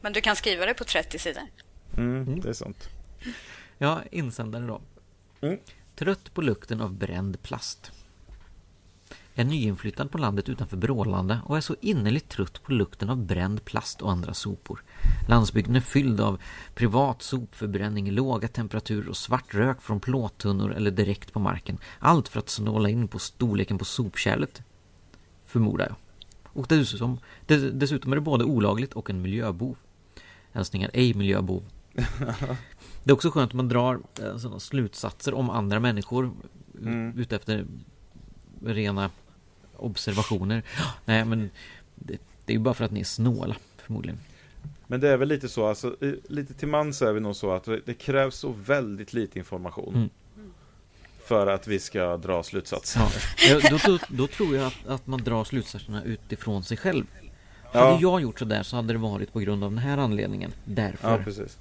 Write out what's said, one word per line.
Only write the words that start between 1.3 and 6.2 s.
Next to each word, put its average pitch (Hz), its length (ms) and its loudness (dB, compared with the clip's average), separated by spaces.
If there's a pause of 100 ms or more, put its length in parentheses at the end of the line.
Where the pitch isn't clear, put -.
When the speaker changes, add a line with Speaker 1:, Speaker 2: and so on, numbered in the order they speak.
Speaker 2:
Mm, 123 300 0
Speaker 3:
Mm. 147 140 -2
Speaker 2:
det 110 80 -4
är 113 40 -4
sant. - 360 -10 (880)
Speaker 3:
Ja, 156 240 0 (100)
insändare 120 540 -6
då. 113 160 -8 (600)
Speaker 2:
Mm. 165 160 -2 (380)
Speaker 3:
Trött 190 380 -4